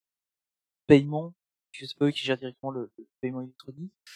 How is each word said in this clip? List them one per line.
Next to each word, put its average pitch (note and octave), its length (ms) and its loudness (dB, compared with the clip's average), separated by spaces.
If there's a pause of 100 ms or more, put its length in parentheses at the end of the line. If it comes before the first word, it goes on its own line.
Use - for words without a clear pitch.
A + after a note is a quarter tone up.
(880)
paiement, D3+ 460 6 (380)
je C3+ 140 -16
sais - 120 -14
pas D3 80 2
eux D3 60 4
qui - 120 -6
gèrent C3 140 -2
directement C3 340 -10
le, B2 260 -8
le A2+ 80 -20 (160)
paiement B2+ 200 -6
électronique, C3+ 500 -16 (240)